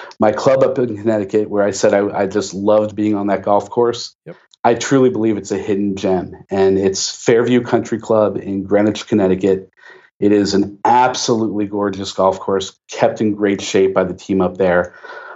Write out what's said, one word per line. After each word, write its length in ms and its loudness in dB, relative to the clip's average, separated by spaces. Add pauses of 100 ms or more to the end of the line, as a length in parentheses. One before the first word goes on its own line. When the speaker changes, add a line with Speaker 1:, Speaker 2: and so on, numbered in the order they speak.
(180)
Speaker 1:
my 140 4
club 300 2
up 160 0
in 180 -2
Connecticut, 540 -2
where 140 0
I 80 0
said 200 2
I, 280 0
I 60 0
just 280 -4
loved 400 2
being 220 -2
on 100 -4
that 160 -2
golf 260 0
course. 460 -2 (100)
Speaker 2:
Yep. 120 -18 (280)
Speaker 1:
I 100 4
truly 360 2
believe 280 0
it's 120 -10
a 80 -2
hidden 380 -2
gem, 520 -4
and 300 2
it's 320 -2
Fairview 520 2
Country 360 -2
Club 380 2
in 260 -6
Greenwich, 460 0
Connecticut. 640 2 (500)
It 100 4
is 240 2
an 300 0
absolutely 840 2
gorgeous 460 -4
golf 260 2
course, 400 -4 (100)
kept 320 0
in 140 0
great 260 0
shape 320 2
by 120 0
the 100 -6
team 260 -2
up 160 -2
there. 380 0 (420)